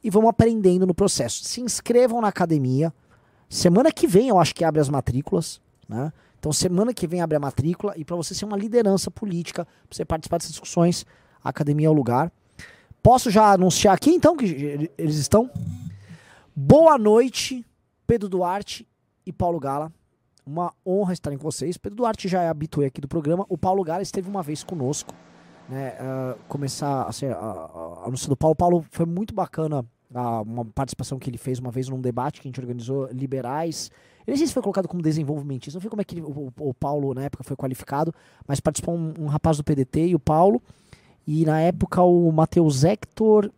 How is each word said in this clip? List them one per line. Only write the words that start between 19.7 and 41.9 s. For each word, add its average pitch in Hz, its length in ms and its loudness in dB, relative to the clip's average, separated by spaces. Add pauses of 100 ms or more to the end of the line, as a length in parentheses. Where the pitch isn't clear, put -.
Uma 165 280 -6 (120)
honra 185 280 0
estarem 143 260 -8
com 143 40 -14
vocês. 160 340 -6
Pedro 202 200 -12
Duarte 220 300 -4
já 180 140 0
é 170 80 0
habitué 147 380 -2
aqui - 120 -8
do 143 80 -10
programa. 170 400 -2
O 180 100 -6
Paulo 190 240 0
Gala 170 200 -4
esteve 190 280 -6
uma 196 140 -6
vez 147 180 -8
conosco, 147 520 -6 (560)
né, 131 300 -8
ah, 131 360 -6 (140)
começar, 139 540 -4
assim, 117 240 -6
a, 117 80 -4
a, 85 680 -12
a 98 40 -8
anúncio 127 200 -6
do 139 80 0
Paulo. 160 200 2
Paulo, 175 360 2
foi 170 140 -2
muito 190 280 -4
bacana 151 520 -4 (280)
a, 117 280 -4
uma 113 240 -8
participação 131 520 -8
que 131 120 -8
ele 120 80 -10
fez 127 220 -6
uma 127 120 -8
vez 127 160 -6
num 131 140 -8
debate 123 400 -4
que 139 60 -14
a - 20 -10
gente 127 100 -10
organizou, 123 520 -6
liberais. 135 800 -6 (360)
Eu 226 60 -4
nem 277 60 0
sei 311 100 2
se 214 60 -4
foi 254 100 -2
colocado 190 260 -2
como 175 120 -6
desenvolvimentista, 147 760 -4
não 175 40 -10
sei 214 80 -10
como 208 120 -6
é - 20 -4
que 170 120 -10
ele, 170 80 -10
o, 139 340 -10
o, 147 120 -4
o 123 40 -4
Paulo, 143 400 -2
na 131 100 -8
época, - 220 -10
foi 139 100 -8
qualificado, 139 580 -4 (320)
mas 139 140 -4
participou - 360 -4
um, 160 220 -4
um 151 100 -6
rapaz 151 280 0
do 143 80 -6
P 151 120 0
D 135 100 0
T 160 220 0
e 180 80 2
o 147 40 0
Paulo, 180 420 4 (640)
e 156 200 0
na 156 140 2
época 175 440 2